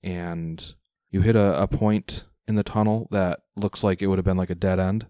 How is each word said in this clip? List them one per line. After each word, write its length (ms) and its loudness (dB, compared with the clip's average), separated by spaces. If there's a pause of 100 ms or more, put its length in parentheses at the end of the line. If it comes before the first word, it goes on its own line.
And 720 -6 (380)
you 100 0
hit 140 4
a, 260 4
a 60 2
point 580 -2 (220)
in 80 0
the 80 2
tunnel 480 0
that 300 0 (140)
looks 280 -4
like 180 2
it 60 0
would 100 2
have 80 0
been, 120 2
like, 120 -2
a 60 -2
dead 240 0
end. 300 0